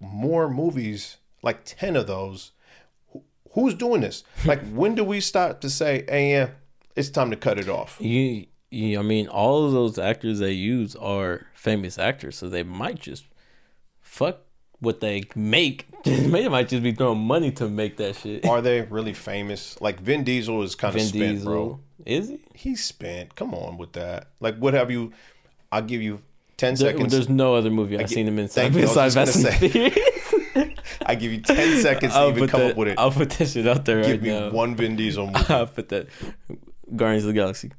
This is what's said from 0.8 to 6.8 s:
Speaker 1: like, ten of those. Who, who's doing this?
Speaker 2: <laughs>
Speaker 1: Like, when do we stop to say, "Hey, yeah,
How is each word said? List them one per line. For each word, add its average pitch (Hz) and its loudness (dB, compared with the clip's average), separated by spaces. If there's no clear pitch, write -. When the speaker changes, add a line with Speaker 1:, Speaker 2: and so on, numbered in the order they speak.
Speaker 1:
like, 117 -2
ten 190 -4
of 117 0
those. 95 -8
Who, 156 -18
who's 247 2
doing 240 0
this? - -6
Speaker 2:
<laughs> - -2
Speaker 1:
Like, 143 2
when 170 0
do 214 0
we 202 -2
stop 196 0
to 139 -6
say, 143 0
"Hey, 143 2
yeah, 135 2